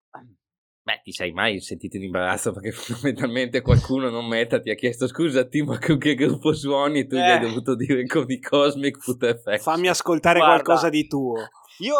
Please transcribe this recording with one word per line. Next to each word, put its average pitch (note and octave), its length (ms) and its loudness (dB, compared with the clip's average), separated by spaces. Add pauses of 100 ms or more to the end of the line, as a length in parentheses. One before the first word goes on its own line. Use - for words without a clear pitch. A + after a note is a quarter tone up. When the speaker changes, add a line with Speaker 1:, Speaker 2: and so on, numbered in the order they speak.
(840)
Speaker 1:
Beh, - 200 -6
ti F#2+ 80 -18
sei F2+ 200 -8
mai G2 300 -2
sentito G2+ 360 -12
in F#2+ 60 -10
imbarazzo F#2 480 -2
perché G2+ 220 -8
<laughs> - 0 -
fondamentalmente B2 880 -4
qualcuno C3 480 2
non A#2 180 -6
meta A#2 320 0
ti A#2 120 -6
ha G#2 40 -4
chiesto: B2 320 -2
"Scusa, C3 400 0
ti, D3 140 -2
ma C3+ 160 -4
con F#3+ 220 2
che C#3+ 160 2
gruppo C3+ 380 2
suoni?" C#3+ 540 0
Tu C3 80 -4
gli C3 40 2
hai F3+ 180 6
Speaker 2:
Eh. A#2 100 0
Speaker 1:
dovuto A#2 280 -2
dire: B2+ 320 0
"Con C#3 220 0
i B2+ 100 -4
Cosmic C#3+ 580 0
Putrefaction." A#2+ 600 -2
Speaker 3:
Fammi E3+ 280 0
ascoltare E3+ 520 2
Speaker 2:
Guarda, C#3+ 240 6
Speaker 3:
qualcosa C#3 260 2
di D3+ 180 2
tuo. C3 280 -2 (440)
Speaker 2:
io, B3 200 -2